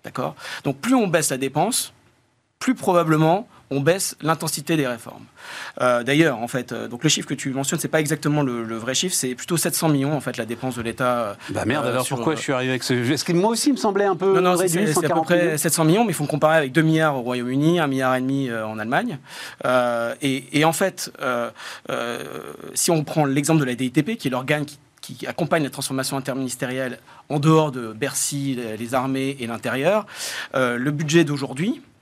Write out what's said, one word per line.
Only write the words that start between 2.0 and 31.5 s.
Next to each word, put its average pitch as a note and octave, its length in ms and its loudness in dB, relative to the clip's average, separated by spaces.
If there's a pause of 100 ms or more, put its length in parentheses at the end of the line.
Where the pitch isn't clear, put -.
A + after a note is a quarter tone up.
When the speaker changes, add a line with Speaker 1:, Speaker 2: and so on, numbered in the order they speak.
Speaker 1:
plus B3+ 140 0
probablement E3 720 4 (220)
on C#3 100 0
baisse E3+ 400 0
l'intensité D#3+ 560 -2
des C#3+ 100 0
réformes. A#2 380 -10 (560)
Euh, B2 240 4
d'ailleurs, C#3+ 340 4
en A#2 80 -4
fait, B2 240 -6
euh, A#2 160 -6
donc A#2 160 -10
le D#3 60 4
chiffre F#3 180 2
que D3 80 -4
tu C#3 160 -6
mentionnes, C3+ 300 -2
c'est D3 80 -4
pas D#3 120 2
exactement D3+ 420 0
le, A#2+ 200 -2
le A2+ 140 -6
vrai A#2 180 -4
chiffre, F3+ 200 0
c'est B2+ 200 -2
plutôt E3+ 220 -4
sept - 180 0
cents E3 140 2
millions, C#3+ 260 2
en C3 60 -2
fait, A#2+ 160 -6
la A#2 80 -4
dépense A#2 320 -6
de A#2 60 -6
l'État, A#2+ 360 0
euh, G#2 160 -2 (160)
Speaker 2:
Bah - 140 -2
merde, C3 220 0
Speaker 1:
euh, B2 40 0
Speaker 2:
alors B2+ 140 0
Speaker 1:
sur, C3+ 120 -4
Speaker 2:
pourquoi D3+ 180 0
Speaker 1:
euh, - 20 -2
Speaker 2:
je - 60 -8
suis D3 100 -2
arrivé B2+ 180 0
avec B2+ 120 -2
ce... C3 120 0
Est-ce B2 300 0
que F3 80 0
moi F#3 180 4
aussi, A#3 200 2
il - 20 2
me A#3+ 60 0
semblait G3+ 260 2
un G3 100 2
peu F#3+ 200 2
Speaker 1:
Non, F3+ 80 4
non, F3+ 140 4
c'est, F3+ 80 2
Speaker 2:
réduit, F3 220 2
Speaker 1:
c'est, D#3 60 2
c'est D3 60 2
à - 20 4
peu D#3 80 0
Speaker 2:
cent - 0 -
quarante E3 220 0
millions ? F3 180 6
Speaker 1:
près D#3 100 0
sept D#3+ 140 0
cents E3 120 2
millions, F#3+ 200 6
mais G3 80 0
il - 20 -2
faut D3 120 -2
comparer D#3 320 4
avec C3+ 140 0
deux D#3+ 100 4
milliards D#3+ 340 4
au B2 60 -4
Royaume-Uni, B2+ 580 2
un D3+ 60 2
milliard C3 280 2
et B2+ 60 0
demi, C3+ 300 -2
euh, A2 160 -4
en A2 120 -8
Allemagne. C#3+ 400 -2 (460)
Euh, A#2+ 580 2
et, C#3 380 0
et D#3 40 6
en D#3+ 100 4
fait, F#3 360 -2 (120)
euh, A#2+ 280 -2 (400)
euh, A#2+ 280 -4 (560)
si - 180 2
on D#3 100 4
prend D3+ 220 0
l'exemple D3 360 4
de C#3 40 2
la B2 100 -2
D B2+ 120 -2
I B2 40 -2
T D3+ 120 2
P, A3+ 140 -4
qui C#3+ 120 -6
est - 20 0
l'organe C#3 360 0
qui, - 120 -16 (220)
qui B2+ 260 -12
accompagne D#3 380 0
la B2+ 60 -4
transformation C3+ 460 -4
interministérielle C3 840 -6 (300)
en D3 100 -2
dehors D#3 340 4
de A#2 200 -8
Bercy, C#3 640 -4
les, A2+ 220 -6
les A#2+ 180 -6
armées C3+ 460 0
et A#2 60 -4
l'intérieur, C3 600 0 (480)
euh, B2 240 2
le C3+ 120 -2
budget D#3 340 4
d'aujourd'hui D3 580 -4 (200)